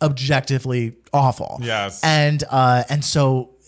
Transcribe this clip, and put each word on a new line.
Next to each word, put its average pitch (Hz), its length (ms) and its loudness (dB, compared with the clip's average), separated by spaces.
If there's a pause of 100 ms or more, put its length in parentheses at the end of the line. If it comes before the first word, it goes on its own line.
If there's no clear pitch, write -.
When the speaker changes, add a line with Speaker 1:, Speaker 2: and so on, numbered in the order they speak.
Speaker 1:
objectively 131 920 -2 (200)
awful. 135 480 0
Speaker 2:
Yes. 107 420 -4
Speaker 1:
And, 151 460 2
uh, 127 400 4
and 143 160 -2
so 131 460 0 (160)